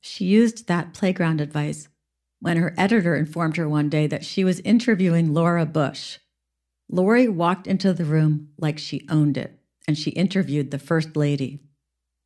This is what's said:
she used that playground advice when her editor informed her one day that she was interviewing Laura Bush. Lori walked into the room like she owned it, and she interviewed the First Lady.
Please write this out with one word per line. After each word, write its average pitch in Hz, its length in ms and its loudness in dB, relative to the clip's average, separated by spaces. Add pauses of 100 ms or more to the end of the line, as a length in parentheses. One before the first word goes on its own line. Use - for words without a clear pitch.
she - 240 -8
used 220 420 2
that 175 260 -2
playground 175 480 0
advice 147 480 -6 (520)
when 170 160 -2
her 170 200 0
editor 190 380 2
informed 160 420 -2
her 165 120 -2
one 151 200 0
day 151 200 0
that 151 160 -6
she - 180 -4
was 185 180 2
interviewing 185 720 2
Laura 170 320 2
Bush. 151 540 -4 (720)
Lori 220 380 4
walked 180 400 -2
into 190 240 2
the 170 120 -2
room 151 440 2 (100)
like 151 220 -2
she - 280 -10
owned 147 280 2
it, - 240 -10 (260)
and 151 100 0
she - 140 -6
interviewed 151 600 -2
the 170 80 -6
First 160 360 -2
Lady. 143 440 -2 (640)